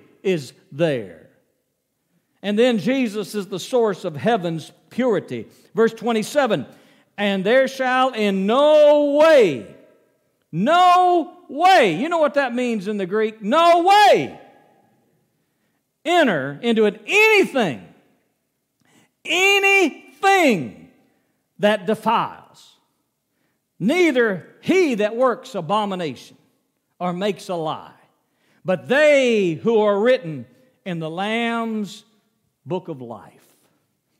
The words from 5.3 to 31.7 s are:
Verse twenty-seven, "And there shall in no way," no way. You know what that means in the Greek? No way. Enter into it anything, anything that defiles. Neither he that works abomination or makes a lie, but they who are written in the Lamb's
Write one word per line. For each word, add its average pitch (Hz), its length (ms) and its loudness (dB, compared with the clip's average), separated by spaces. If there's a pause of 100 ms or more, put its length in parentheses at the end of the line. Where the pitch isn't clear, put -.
Verse 226 200 0
twenty-seven, 220 720 -2 (500)
"And 196 280 -4
there 254 240 2
shall 254 420 -2
in 202 360 -2
no 294 720 4
way," 208 520 4 (760)
no 349 880 2 (120)
way. 302 460 4
You 226 140 -4
know 339 100 -2
what 294 160 0
that 269 200 -2
means 233 340 -6
in 214 80 -6
the 196 100 -6
Greek? 214 340 -4
No 330 420 2
way. 339 580 4 (1600)
Enter 175 580 0
into 226 240 2
it 208 180 -4
anything, 277 800 0 (1400)
anything 370 1600 0 (720)
that 208 260 0
defiles. 196 920 -6 (1040)
Neither 240 680 0 (120)
he 339 340 0
that 208 220 -2
works 240 400 -2
abomination 180 800 -6 (640)
or 180 120 -4
makes 190 360 -6
a 180 80 -6
lie, 127 360 -8 (720)
but 151 240 -4
they 247 680 2
who 220 260 0
are 208 200 2
written 170 460 -2 (400)
in 170 140 -8
the 156 100 -8
Lamb's 220 960 -6 (600)